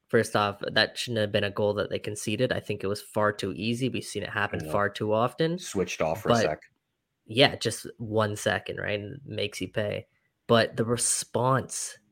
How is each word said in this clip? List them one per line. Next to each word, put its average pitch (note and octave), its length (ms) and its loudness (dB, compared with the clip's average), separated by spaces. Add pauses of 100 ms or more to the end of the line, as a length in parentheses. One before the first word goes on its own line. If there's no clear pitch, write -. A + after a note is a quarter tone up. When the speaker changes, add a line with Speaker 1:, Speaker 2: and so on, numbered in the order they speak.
Speaker 1:
First A2+ 260 4
off, G2+ 240 0 (140)
that - 240 2
shouldn't A2+ 240 -2
have G2+ 100 0
been G#2 140 2
a G2 40 0
goal G#2 260 2
that G2 140 -2
they G2 80 -4
conceded. G#2+ 540 -2
I - 80 -2
think - 240 -6
it G2 40 -2
was G2+ 140 -4
far G#2+ 300 2
too G2+ 240 -4
easy. A#2+ 340 -2
We've G2 140 -6
seen G2+ 200 -8
it F#2+ 60 -8
happen G#2 320 -2
Speaker 2:
I D#2+ 40 -8
know. - 60 -8
Speaker 1:
far G2+ 180 2
too G#2+ 240 -2
often. D#3+ 440 0
Speaker 2:
Switched - 440 -2
off D#2+ 200 0
for - 80 0
Speaker 1:
But A#2 100 6
Speaker 2:
a - 20 4
sec. D2+ 200 0 (640)
Speaker 1:
yeah, A2+ 300 4
just - 320 -4 (100)
one G#2+ 380 0
second, G2 420 -2
right? G2+ 220 -2
And G2+ 160 -8
it - 100 -16
makes G2+ 360 -4
you F#2 80 -4
pay. G#2 360 -4 (420)
But A2+ 280 6
the A#2 100 0
response - 1120 0 (140)